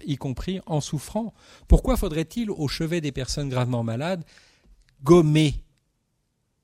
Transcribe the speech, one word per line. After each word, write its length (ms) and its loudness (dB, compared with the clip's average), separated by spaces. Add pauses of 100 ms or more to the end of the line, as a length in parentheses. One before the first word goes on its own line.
y 100 -4
compris 500 -8
en 140 -2
souffrant. 540 -8 (340)
Pourquoi 300 4
faudrait-il, 520 -4
au 180 -4
chevet 340 -4
des 100 -4
personnes 380 -6
gravement 340 -2
malades, 400 -4 (800)
gommer, 600 6 (1000)